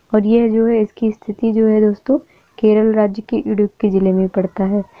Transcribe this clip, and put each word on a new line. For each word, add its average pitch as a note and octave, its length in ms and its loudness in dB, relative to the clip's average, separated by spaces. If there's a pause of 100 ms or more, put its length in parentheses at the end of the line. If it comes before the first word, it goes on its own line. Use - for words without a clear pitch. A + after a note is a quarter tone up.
(140)
और G#3 120 2
यह A#3 220 2
जो A3+ 180 0
है A3+ 160 0
इसकी G#3+ 300 -4
स्थिति A3 400 -6
जो A3 140 2
है A3 140 2
दोस्तों G#3+ 380 0 (400)
केरल G#3+ 340 2
राज्य G#3 300 -2
के - 140 -6
इडुक्की G#3 540 -2
ज़िले F#3+ 220 0
में F#3+ 160 0
पड़ता F#3 360 -4
है। G3 200 -2 (160)